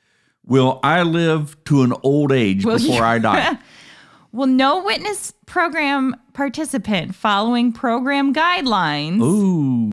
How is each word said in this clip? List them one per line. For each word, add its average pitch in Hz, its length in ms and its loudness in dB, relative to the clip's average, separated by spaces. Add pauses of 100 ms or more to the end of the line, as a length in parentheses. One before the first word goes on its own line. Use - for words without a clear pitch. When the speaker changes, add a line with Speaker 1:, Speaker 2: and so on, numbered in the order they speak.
(440)
Speaker 1:
will 131 380 2
I 160 220 2
live 160 520 0 (100)
to 139 180 4
an 123 80 2 (100)
old 143 300 2
age 110 320 2
Speaker 2:
Will 226 140 0
Speaker 1:
before 240 180 0
Speaker 2:
you 113 80 2
Speaker 1:
I 117 160 2
die? 233 420 0
Speaker 2:
<laughs> - 60 -20 (680)
Well, 269 120 -2
no 269 360 2
witness 392 520 -6 (100)
program 285 720 -2 (160)
participant 226 840 -4
following 233 560 0
program 262 600 -2
guidelines 208 880 0
Speaker 1:
Ooh. 143 720 0